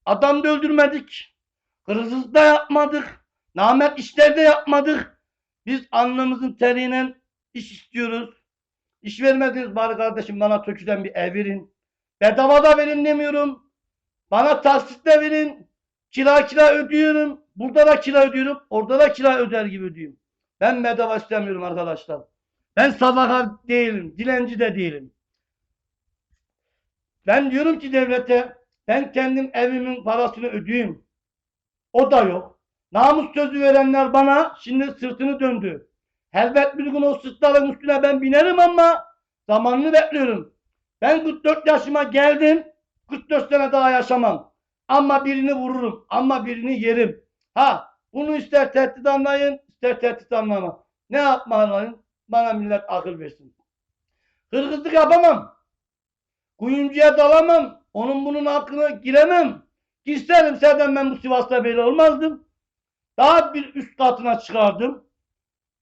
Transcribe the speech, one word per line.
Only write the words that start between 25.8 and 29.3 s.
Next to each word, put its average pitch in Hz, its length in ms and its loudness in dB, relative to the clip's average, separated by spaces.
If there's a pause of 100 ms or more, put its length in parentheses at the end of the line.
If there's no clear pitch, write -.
Ben 262 240 0
diyorum 302 280 -2
ki 269 140 -12
devlete, 247 640 0 (320)
ben 262 240 -2
kendim 262 420 -4